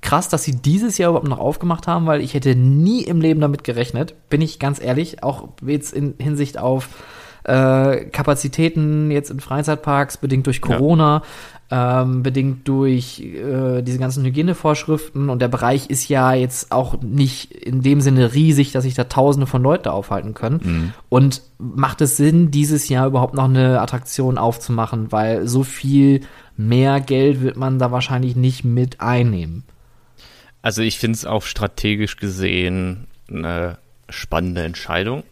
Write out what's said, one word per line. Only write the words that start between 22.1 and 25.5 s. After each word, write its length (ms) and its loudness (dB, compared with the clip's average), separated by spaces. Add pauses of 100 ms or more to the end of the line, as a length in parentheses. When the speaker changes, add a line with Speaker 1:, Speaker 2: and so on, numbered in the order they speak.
Speaker 1:
Sinn, 340 4
dieses 380 0
Jahr 180 2
überhaupt 280 0
noch 100 0
eine 360 4
Attraktion 560 -2
aufzumachen, 760 -2
weil 340 0
so 160 2